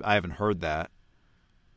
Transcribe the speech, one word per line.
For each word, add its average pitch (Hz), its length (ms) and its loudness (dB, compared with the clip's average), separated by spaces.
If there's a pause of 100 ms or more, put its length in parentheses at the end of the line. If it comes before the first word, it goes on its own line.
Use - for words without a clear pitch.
I 104 100 4
haven't 92 180 0
heard 104 280 -2
that. 78 300 -4 (880)